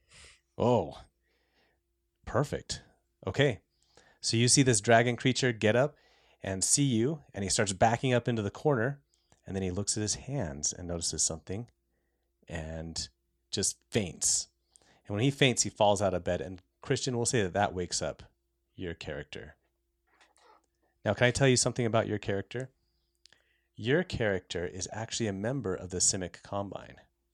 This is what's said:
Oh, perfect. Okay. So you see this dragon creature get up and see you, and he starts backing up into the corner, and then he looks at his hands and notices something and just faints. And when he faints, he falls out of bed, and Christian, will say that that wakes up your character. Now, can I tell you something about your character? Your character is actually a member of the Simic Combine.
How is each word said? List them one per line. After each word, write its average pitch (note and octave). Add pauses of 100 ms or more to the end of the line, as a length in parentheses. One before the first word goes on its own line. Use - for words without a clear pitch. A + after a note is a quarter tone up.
(580)
Oh, A2+ (1300)
perfect. - (440)
Okay. B2 (600)
So -
you A#2+
see C#3
this B2
dragon A#2+
creature B2+
get A2
up C#3+ (480)
and F#2+
see -
you, C#3 (120)
and G2+
he G2
starts G2+
backing A#2+
up A#2+
into A2+
the G2+
corner, C#3+ (460)
and F#2
then F#2+
he F#2+
looks G2
at G#2+
his G#2
hands F2
and F2+
notices E2+
something F#2+ (800)
and D#2+ (420)
just - (120)
faints. - (580)
And G#2
when G#2+
he C#3
faints, C3+
he G#2
falls G#2
out F#2+
of F2
bed, F2
and F#2 (220)
Christian, B2+
will A#2
say A#2
that F2
that G2+
wakes F2+
up - (500)
your F2
character. - (1500)
Now, G#2+
can B2
I -
tell C#3
you B2+
something A#2+
about G#2+
your G#2
character? A2 (1040)
Your B2+
character F#2+
is F#2
actually A2
a G2
member G#2
of F2+
the F2+
Simic F#2
Combine. G2 (380)